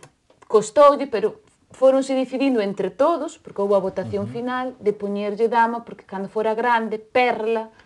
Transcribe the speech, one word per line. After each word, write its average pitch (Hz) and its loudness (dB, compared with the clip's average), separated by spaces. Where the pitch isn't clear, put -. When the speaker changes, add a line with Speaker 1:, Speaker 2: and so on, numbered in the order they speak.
Speaker 1:
costoulle, 277 4
pero 202 -4
fóronse 269 2
decidindo 262 0
entre 196 -4
todos, 311 -2
porque - -12
houbo 202 2
a 196 2
votación 196 -6
Speaker 2:
Ujú. 233 -10
Speaker 1:
final, 254 -6
de 202 -2
poñerlle 208 -4
Dama, 233 0
porque - -20
cando 196 -10
fora 220 -2
grande, 226 -2
Perla, 226 -2